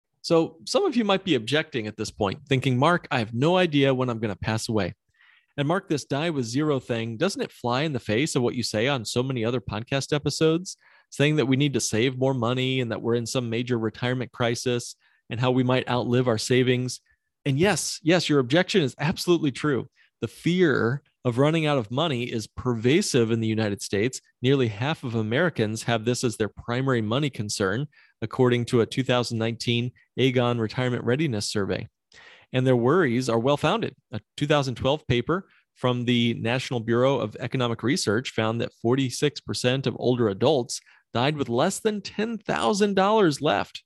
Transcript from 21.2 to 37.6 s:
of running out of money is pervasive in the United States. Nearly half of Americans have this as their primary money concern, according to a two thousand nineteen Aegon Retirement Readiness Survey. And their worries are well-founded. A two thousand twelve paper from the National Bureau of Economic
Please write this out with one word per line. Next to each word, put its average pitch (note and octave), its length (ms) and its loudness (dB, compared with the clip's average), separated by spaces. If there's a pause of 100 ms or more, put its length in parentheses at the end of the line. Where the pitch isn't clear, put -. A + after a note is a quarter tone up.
of A#2+ 120 0
running D#3 280 4
out D3 120 2
of A2 140 -4
money B2+ 400 -2
is A2 160 -4
pervasive B2 840 2
in A#2 100 2
the A2+ 60 0
United G#2+ 340 0
States. G#2+ 400 -2 (200)
Nearly C3 280 4
half B2 340 -4
of A#2 120 -6
Americans A2+ 680 0
have A2+ 220 -2
this A#2+ 180 0
as A#2+ 140 -2
their A2 100 0
primary B2 540 -2
money B2 280 -2
concern, G#2+ 580 -2 (340)
according A#2+ 440 2
to A#2+ 160 2
a G#2+ 40 2
two - 180 -4
thousand B2 340 0
nineteen A#2 540 -2 (260)
Aegon A#2+ 420 2
Retirement B2 440 -2
Readiness B2 460 -2
Survey. G2 400 -4 (640)
And B2+ 120 0
their B2+ 120 4
worries B2+ 500 2
are A#2 120 0
well-founded. D3 540 0 (180)
A A#2 100 -8 (160)
two D3 100 -2
thousand C#3 280 2
twelve C#3 300 -2
paper C#3+ 440 0 (260)
from B2 300 0
the A#2+ 300 2
National A#2+ 440 -2
Bureau A#2+ 400 2
of G#2+ 160 -4
Economic A#2+ 480 -4